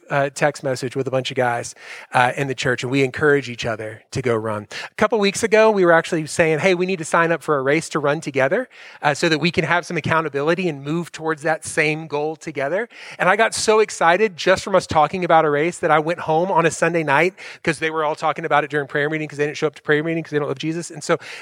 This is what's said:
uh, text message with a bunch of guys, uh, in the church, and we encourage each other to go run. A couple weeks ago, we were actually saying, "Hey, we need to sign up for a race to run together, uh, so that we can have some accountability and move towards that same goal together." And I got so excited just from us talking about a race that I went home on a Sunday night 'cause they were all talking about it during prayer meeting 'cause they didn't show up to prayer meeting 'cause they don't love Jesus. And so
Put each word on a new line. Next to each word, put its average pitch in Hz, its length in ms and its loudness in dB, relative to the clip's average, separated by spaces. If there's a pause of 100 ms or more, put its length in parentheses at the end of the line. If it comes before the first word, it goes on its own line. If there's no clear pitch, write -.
uh, 143 200 0
text 147 340 -2
message 131 320 -4
with 131 100 -2
a 131 60 -4
bunch 131 200 -2
of 123 40 -10
guys, 120 400 -2 (380)
uh, 123 240 4
in 139 100 -2
the 131 80 -4
church, 127 260 -2
and 127 80 -6
we 139 140 2
encourage 139 460 2
each 120 160 -10
other 110 460 -8
to 135 100 -4
go 117 160 0
run. 107 320 -6 (200)
A - 60 -20
couple 214 240 0
weeks 202 240 0
ago, 220 260 6
we 202 140 2
were 170 80 6
actually 165 360 2
saying, 160 320 2
"Hey, 185 160 4
we 180 100 -2
need 185 140 -4
to 160 40 -8
sign 165 260 2
up 160 140 -2
for 151 140 0
a 131 40 -2
race 143 280 0
to 160 100 -4
run 147 220 0
together, 147 480 0 (320)
uh, 147 120 2
so 175 140 0
that 156 120 2
we 170 120 0
can 165 140 0
have 170 200 0
some 175 120 -6
accountability 160 720 0
and 139 120 -8
move 156 300 -4
towards 160 300 -6
that 156 240 -2
same 156 420 -2
goal 151 300 -4
together." 156 500 -6 (320)
And 165 80 2
I 196 80 6
got 220 180 2
so 220 280 4
excited 185 560 2
just 180 260 2
from 202 100 -4
us 180 140 2
talking 170 380 2
about 160 180 6
a 151 60 2
race 151 300 0
that 160 120 0
I 156 80 6
went 160 220 -2
home 165 300 0
on 165 140 2
a 151 60 4
Sunday 170 320 0
night 147 300 2 (320)
'cause 160 140 -2
they 160 120 -2
were 156 140 -2
all 151 100 -2
talking 160 300 -4
about 147 180 2
it 143 60 -8
during 143 180 -2
prayer 147 220 0
meeting 156 180 -4
'cause 147 100 -12
they 147 80 0
didn't 147 120 -6
show 156 100 -2
up 143 80 -4
to - 60 -20
prayer 151 240 0
meeting 165 180 -2
'cause - 80 -12
they 147 80 0
don't 143 80 -2
love 135 100 -4
Jesus. 160 320 -6
And 151 140 -14
so 165 140 0 (240)